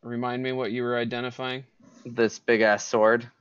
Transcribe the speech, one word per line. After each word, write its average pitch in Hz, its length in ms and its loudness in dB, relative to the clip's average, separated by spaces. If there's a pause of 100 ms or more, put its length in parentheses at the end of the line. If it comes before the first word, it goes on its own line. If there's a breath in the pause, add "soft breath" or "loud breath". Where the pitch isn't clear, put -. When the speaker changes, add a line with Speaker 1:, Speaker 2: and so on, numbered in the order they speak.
Speaker 1:
remind 123 400 -6
me 131 80 -4
what 127 220 -4
you 123 100 -4
were 120 140 -2
identifying? 123 640 -6 (420)
Speaker 2:
This 117 360 0
big 113 220 2
ass 104 220 4
sword. 117 460 2 (100)